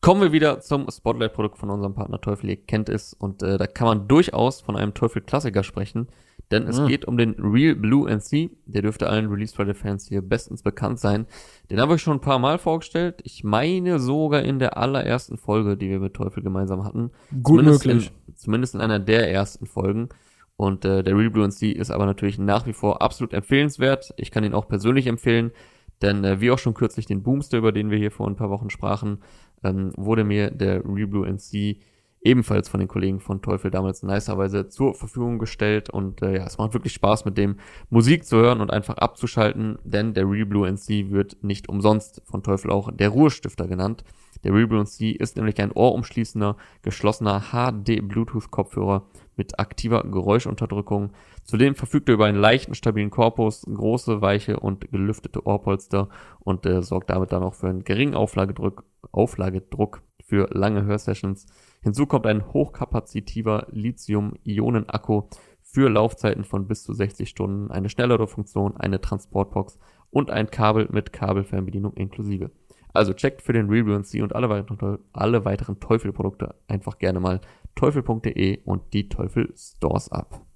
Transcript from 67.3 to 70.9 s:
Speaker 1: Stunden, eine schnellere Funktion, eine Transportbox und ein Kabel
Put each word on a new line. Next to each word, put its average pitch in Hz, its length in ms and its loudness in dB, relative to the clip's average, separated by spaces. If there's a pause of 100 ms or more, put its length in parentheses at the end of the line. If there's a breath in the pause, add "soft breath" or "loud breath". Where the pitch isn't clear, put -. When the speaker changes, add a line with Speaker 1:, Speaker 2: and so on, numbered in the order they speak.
Speaker 1:
Stunden, 98 400 -6
eine 95 180 -4
schnellere 117 380 2
Funktion, 101 500 -4
eine 95 240 -2
Transportbox - 800 -4 (320 soft breath)
und 143 200 0
ein 107 200 -2
Kabel 107 400 2